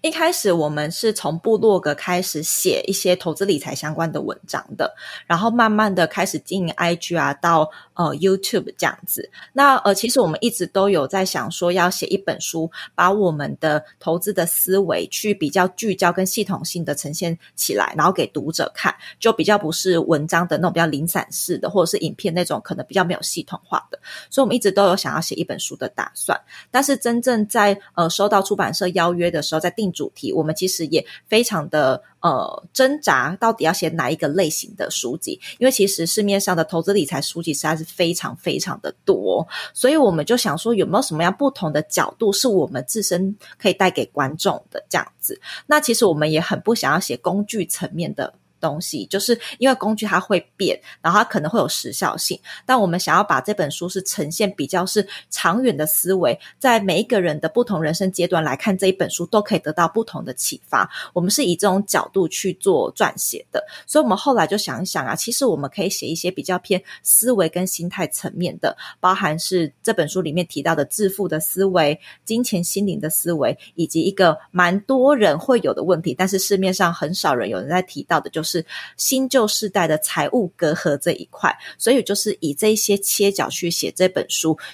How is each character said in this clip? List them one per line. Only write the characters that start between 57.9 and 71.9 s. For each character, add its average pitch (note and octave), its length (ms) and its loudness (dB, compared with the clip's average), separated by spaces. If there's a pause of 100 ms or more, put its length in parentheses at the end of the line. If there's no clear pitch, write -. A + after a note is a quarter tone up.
生 F#3+ 180 0
阶 F3+ 160 0
段 E3+ 160 2
来 C3+ 120 0
看 F#3+ 200 0
这 F#3+ 120 2
一 F#3+ 40 6
本 F3+ 200 -2
书 F3 160 -6
都 G#3+ 120 2
可 G3+ 160 0
以 - 40 0
得 D3+ 120 -4
到 E3+ 160 2
不 A3+ 160 0
同 - 220 -10
的 C3 80 -10
启 - 340 -6
发， A2+ 220 2 (240)
我 F3 80 0
们 F3+ 80 0
是 C#4 160 2
以 F3 100 2
这 G#3 120 0
种 G3 180 2
角 - 260 -2
度 F#3 160 2
去 - 260 -4
做 D#3+ 420 0
撰 - 200 0
写 - 360 -6
的。 - 120 -4 (220)
所 D#4 160 4
以 - 20 2
我 A#3+ 60 2
们 F#3+ 80 2
后 C#4 160 2
来 F3 140 4
就 G3+ 100 -2
想 C3 240 -4
一 F#3+ 40 -4
想 D3 200 -4
啊， B2 100 -4
其 - 160 -6
实 C#4 140 0
我 F#3 100 4
们 C#3 140 -6
可 - 140 -4
以 D#3+ 60 0
写 - 180 -6
一 D#3+ 80 -4
些 F3 160 -4
比 D3+ 100 -8
较 F3+ 160 -2
偏 F#3 240 -2 (220)
思 - 280 2
维 F#3 160 4
跟 F3+ 200 -2
心 E3+ 200 -6
态 F3+ 200 -4
层 - 260 -8
面 - 240 -4
的， - 180 -2 (240)
包 F#3 140 4
含 F3 240 0
是 E3+ 340 -2 (120)
这 A3 100 0
本 D#3+ 160 0
书 F#3 100 -2
里 D#3+ 120 -4
面 F3 160 0
提 - 160 -8
到 E3 100 2
的 D3 100 0
致 G3 240 -2
富 F#3+ 200 -2
的 D#3 120 -2
思 F#3 240 -2
维、 E3 340 2 (280)